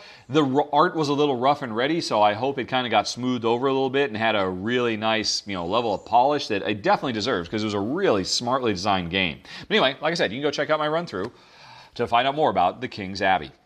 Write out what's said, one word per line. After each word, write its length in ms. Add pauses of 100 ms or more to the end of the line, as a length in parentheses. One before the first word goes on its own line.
(280)
the 160
r-, 280
art 240
was 120
a 40
little 240
rough 260
and 120
ready, 260
so 200
I 120
hope 260
it 80
kinda 240
got 160
smoothed 380
over 240
a 40
little 180
bit 200
and 60
had 180
a 140
really 480
nice, 500
you 80
know, 100
level 300
of 100
polish 440
that 140
it 200
definitely 300
deserves, 360
'cause 140
it 40
was 80
a 60
really 440
smartly 480
designed 380
game. 280 (300)
But 80
anyway, 240
like 100
I 40
said, 180
you 60
can 40
go 80
check 180
out 120
my 80
run 180
through 240 (640)
to 140
find 180
out 80
more 160
about 300
The 80
King's 340
Abbey. 300 (120)